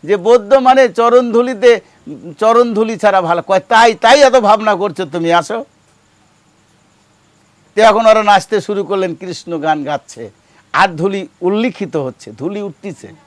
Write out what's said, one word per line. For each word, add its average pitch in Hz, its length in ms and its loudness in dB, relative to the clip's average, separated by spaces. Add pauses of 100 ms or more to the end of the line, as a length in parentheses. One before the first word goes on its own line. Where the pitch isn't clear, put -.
যে 190 120 -2
বৌদ্ধ 214 380 2
মানে 262 340 4
চরণধুলিতে, 233 920 2 (580)
চরণধুলি 226 600 0
ছাড়া 190 240 2
ভালো। 165 200 -2
কয়, 190 260 0
"তাই, 226 260 4
তাই 262 260 4
এত 262 160 4
ভাবনা 214 400 2
করছো 185 280 -6
তুমি, 165 280 -4
আসো।" 175 320 -2 (2000)
তো 208 80 2
এখন 220 240 4
ওরা 220 160 4
নাচতে 208 380 0
শুরু 202 240 -6
করলেন, 185 300 -4
কৃষ্ণ 170 440 -12
গান 151 260 -2
গাচ্ছে, 131 460 -10 (420)
আর 180 160 0
ধুলি 185 400 -6 (120)
উল্লিখিত 202 560 -4
হচ্ছে, 131 360 -8
ধুলি 175 300 -10
উঠতিছে। 180 500 -14 (140)